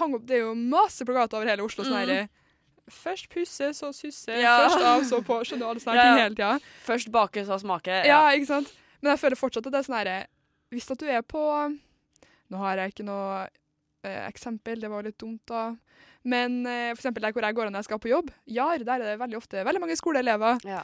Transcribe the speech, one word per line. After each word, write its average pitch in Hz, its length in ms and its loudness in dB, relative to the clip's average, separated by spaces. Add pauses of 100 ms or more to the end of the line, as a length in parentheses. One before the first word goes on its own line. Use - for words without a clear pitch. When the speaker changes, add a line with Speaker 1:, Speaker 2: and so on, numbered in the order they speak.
Speaker 1:
hang 302 160 -2
opp, 226 120 -6
det 254 100 2
er 226 80 2
jo 226 100 -4
masse 269 480 2
plakater 240 340 0
over 220 140 -2
hele 202 120 -2
Oslo, 214 200 -6
sånn 226 160 -2
Speaker 2:
Mm. 185 80 -2
Speaker 1:
her, 196 200 0 (640)
først - 400 -10
pusse, 320 400 -4
så 294 240 -10
sysse, - 320 -12 (120)
Speaker 2:
Ja. 240 280 8
Speaker 1:
først 359 160 4
av, 240 240 6
så 240 160 2
på, 233 220 0
skjønner 247 180 -6
du, 226 60 -6
alle 233 100 -6
sånne 233 160 -2
Speaker 2:
Ja, 240 60 8
Speaker 1:
ting 247 160 10
Speaker 2:
ja. 240 60 6
Speaker 1:
hele 214 100 -2
tiden. 214 260 0 (240)
Speaker 2:
Først 233 260 -2
bake, 208 360 2
så 196 120 -2
smake, 185 460 -2
Speaker 1:
Ja, 294 260 8
Speaker 2:
ja. 277 60 4
Speaker 1:
ikke 285 100 0
sant? 285 220 -2 (320)
Men 285 160 2
jeg - 60 -6
føler 262 180 2
fortsatt 240 260 -4
at 262 60 -8
det 277 80 0
er 269 80 -6
sånn 262 80 -4
her, 196 300 -4 (460)
hvis 240 180 -8
at 262 80 -6
du 311 100 -8
er 240 140 0
på, 294 560 -2 (720)
nå 185 80 -10
har 190 180 -2
jeg 190 160 -4
ikke 208 140 -12
noe, 196 420 -6 (560)
eh, 196 240 -8
eksempel, 226 520 -10
det 214 100 -10
var 208 120 -8
litt 214 140 -10
dumt 226 300 -12
da. 226 300 -6 (480)
Men, 247 420 0
eh, 240 280 -4
for 233 60 -16
eksempel 220 220 -4
der 214 100 0
hvor 233 160 -2
jeg 214 60 -2
går 220 160 -2
når 202 100 -6
jeg 214 40 -8
skal 214 140 -6
på 233 140 -8
jobb, 320 180 0 (160)
Jar, 285 380 0
der 247 160 -2
er 214 160 -4
det 214 40 -10
veldig 240 200 -8
ofte 196 240 -8
veldig 339 160 0
mange 330 160 -4
skoleelever, 240 680 2
Speaker 2:
Ja. 190 200 -8